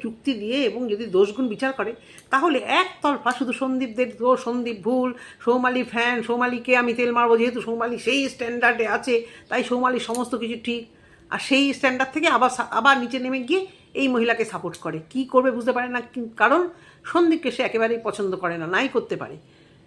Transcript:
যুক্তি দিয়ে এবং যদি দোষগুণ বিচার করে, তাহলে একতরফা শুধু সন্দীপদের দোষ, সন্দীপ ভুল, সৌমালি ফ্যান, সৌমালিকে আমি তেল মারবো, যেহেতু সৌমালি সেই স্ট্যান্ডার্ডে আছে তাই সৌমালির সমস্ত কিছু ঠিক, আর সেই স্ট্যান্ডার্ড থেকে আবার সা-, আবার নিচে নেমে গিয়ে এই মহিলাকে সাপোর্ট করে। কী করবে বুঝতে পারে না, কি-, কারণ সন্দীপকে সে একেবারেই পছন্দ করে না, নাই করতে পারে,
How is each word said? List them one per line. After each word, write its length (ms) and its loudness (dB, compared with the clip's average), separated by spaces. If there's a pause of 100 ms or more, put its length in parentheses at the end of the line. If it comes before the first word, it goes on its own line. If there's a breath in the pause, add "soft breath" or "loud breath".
যুক্তি 300 -4
দিয়ে 300 -2
এবং 260 -2
যদি 160 -2
দোষগুণ 420 2
বিচার 260 -2
করে, 220 -4 (340 loud breath)
তাহলে 300 4
একতরফা 720 0
শুধু 220 -2
সন্দীপদের 640 -2
দোষ, 260 2
সন্দীপ 380 -4
ভুল, 320 0 (320 loud breath)
সৌমালি 380 2
ফ্যান, 400 -2
সৌমালিকে 540 2
আমি 160 2
তেল 180 0
মারবো, 260 4
যেহেতু 240 0
সৌমালি 360 -4
সেই 320 0
স্ট্যান্ডার্ডে 580 0
আছে 400 0 (220 loud breath)
তাই 140 0
সৌমালির 360 0
সমস্ত 360 -4
কিছু 280 -4
ঠিক, 240 -6 (420 soft breath)
আর 100 -4
সেই 340 2
স্ট্যান্ডার্ড 400 0
থেকে 140 0
আবার 220 4
সা-, 220 -4
আবার 260 4
নিচে 220 -4
নেমে 200 -4
গিয়ে 280 -2 (260 loud breath)
এই 140 0
মহিলাকে 380 2
সাপোর্ট 320 -8
করে। 220 -8 (100)
কী 160 -4
করবে 260 4
বুঝতে 200 -2
পারে 180 -2
না, 120 -4
কি-, 360 -10
কারণ 320 4 (340 loud breath)
সন্দীপকে 480 2
সে 120 -4
একেবারেই 400 0
পছন্দ 320 -4
করে 220 -4
না, 100 -6
নাই 200 0
করতে 280 -2
পারে, 220 -10 (500 soft breath)